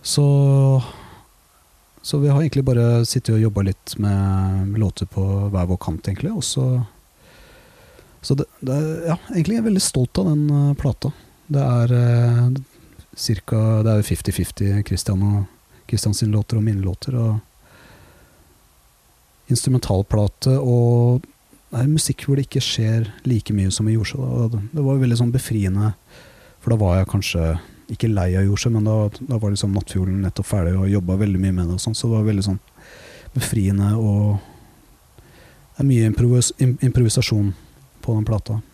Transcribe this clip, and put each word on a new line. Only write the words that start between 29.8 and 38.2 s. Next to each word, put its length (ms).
nettopp 240
ferdig 320
og 80
jobbet 320
veldig 240
mye 140
med 100
det 80
og 80
sånn, 140
så 100
det 80
var 140
veldig 180
sånn 140
befriende, 640
og 400
det 80
er 60
mye 220
improvis-, 420
im-, 160
improvisasjon 720
på 160
den 120